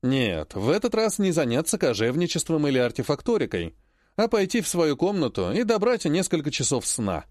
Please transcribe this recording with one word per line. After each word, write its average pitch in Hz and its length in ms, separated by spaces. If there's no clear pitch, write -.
Нет, 117 520
в 101 160
этот 208 260
раз 220 240
не 190 120
заняться 151 460
кожевничеством 151 880
или 135 100
артефакторикой, 123 960
а 220 120
пойти 214 340
в 165 60
свою 160 280
комнату 139 560
и 208 120
добрать 220 420
несколько 160 460
часов 131 340
сна. 95 460